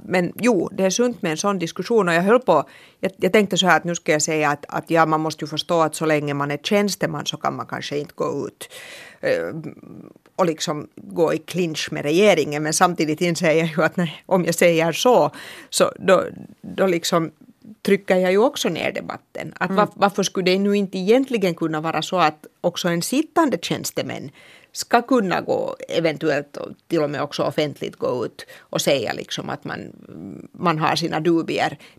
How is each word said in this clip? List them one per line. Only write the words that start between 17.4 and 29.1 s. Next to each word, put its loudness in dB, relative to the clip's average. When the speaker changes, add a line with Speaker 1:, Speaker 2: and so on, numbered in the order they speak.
Speaker 1:
trycker 2
jag 4
ju 4
också 2
ner -2
debatten. -10
Att -2
Speaker 2:
Mm. -2
Speaker 1:
var-, 4
varför 0
skulle 0
det 4
nu 2
inte -2
egentligen 2
kunna -2
vara -2
så -2
att 2
också -2
en 0
sittande 0
tjänstemän -6
ska 2
kunna 0
gå -2
eventuellt -2
och -10
till 0
och -2
med -6
också -4
offentligt -4
gå -4
ut -12
och -6
säga 0